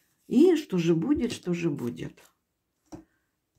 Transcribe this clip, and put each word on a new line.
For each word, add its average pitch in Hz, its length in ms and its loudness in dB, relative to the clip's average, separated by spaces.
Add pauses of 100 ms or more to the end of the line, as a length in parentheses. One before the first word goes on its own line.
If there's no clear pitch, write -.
(260)
И 320 300 6
что 190 240 -4
же 170 160 2
будет, 233 360 -2
что - 220 -6
же 170 160 -2
будет? - 500 -8 (1400)